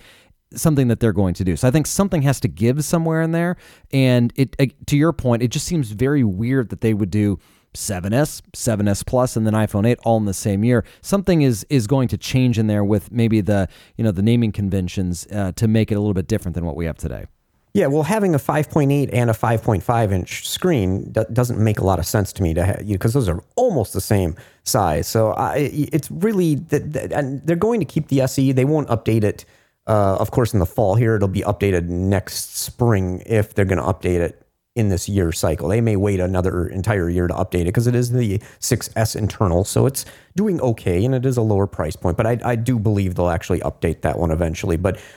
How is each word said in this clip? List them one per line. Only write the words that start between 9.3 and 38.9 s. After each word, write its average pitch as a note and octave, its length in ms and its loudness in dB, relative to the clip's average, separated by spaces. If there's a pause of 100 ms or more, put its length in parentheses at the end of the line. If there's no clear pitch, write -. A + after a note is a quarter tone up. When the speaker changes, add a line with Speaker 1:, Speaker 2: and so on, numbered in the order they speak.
Speaker 1:
and A2 80 0
then G#2+ 100 0
iPhone G#2+ 320 0
eight A#2+ 180 2
all A#2 140 2
in G#2+ 60 -2
the G2 100 -2
same G#2 300 -2
year. A#2+ 200 2 (180)
Something F3+ 400 0
is, A#2+ 260 0
is A#2 200 0
going C3 200 2
to - 80 -4
change B2 440 0
in A2 80 2
there G#2 160 2
with G2+ 260 0
maybe A2+ 300 2
the, G2 280 0 (280)
you A#2 80 -2
know, A2 80 2
the F2+ 100 -2
naming A#2 300 2
conventions, F#2 800 -4
uh, G2+ 200 -4
to A2+ 140 0
make A2 240 2
it G#2 60 0
a G2+ 40 0
little G#2 140 0
bit F2+ 140 -4
different F#2 260 -4
than E2+ 100 -4
what D2+ 120 -4
we E2 100 -4
have D#2 100 -6
today. A#1+ 300 -10 (460)
Speaker 2:
Yeah, F#3+ 140 2
well, D3 160 2
having F#3+ 320 2
a C3+ 60 2
five - 280 0
point C#3+ 220 2
eight C#3+ 220 2
and A#2+ 180 4
a A2 40 4
five A#2 280 0
point G#2 220 2
five A#2 280 2
inch - 360 -4
screen A2 640 0
do-, A2+ 200 0
doesn't A#2 300 2
make G#2+ 160 2
a - 60 -2
lot F#2 160 2
of F2 60 -4
sense G2+ 260 0
to - 100 -4
me E2 120 2
to F2 120 2
ha-, - 160 -2
you G2+ 120 -4
know, F#2 40 -2
'cause A#2 160 0
those B2+ 140 2
are E2 120 -2 (140)
almost G3 380 0
the G2+ 80 -4
same F#2 340 0 (300)
size. E2 420 0
So A2+ 280 0
I, A#2+ 360 -2 (220)
it's D#3 180 -2
really, F3 460 0
th-, D3+ 360 -4
th-, - 200 -6
and C#3 340 -4
they're E3+ 80 2
going G#3+ 240 0
to D3+ 80 -2
keep - 220 -4
the C3+ 140 2
S B2+ 180 -2
E. C3+ 100 4
They B2+ 140 2
won't D3 240 0
update A2 340 0
it. - 220 -2 (420)
Uh, G2+ 320 2
of A2 140 -2
course, A#2+ 200 0
in G#2+ 60 2
the G2+ 80 2
fall G2+ 300 2
here, A2+ 180 2
it'll G2 140 0
be F#2 140 -2
updated G2 440 0
next F#2 720 -2
spring F#2+ 680 0
if G#2+ 300 0
they're G2+ 100 2
gonna F2+ 200 0
update F2+ 340 0
it - 260 -4 (300)
in G#2+ 140 0
this F2+ 200 -2
year G2 220 -2
cycle. D#2+ 380 -2
They A2 120 0
may A2+ 140 2
wait G2 240 0
another F2+ 480 0
entire F#2+ 420 -2
year F2 200 0
to E2+ 60 -2
update F2 320 -2
it F#2 60 -2
'cause A#2 140 2
it B2 80 2
is A#2+ 160 0
the A#2+ 300 0 (180)
six - 380 -2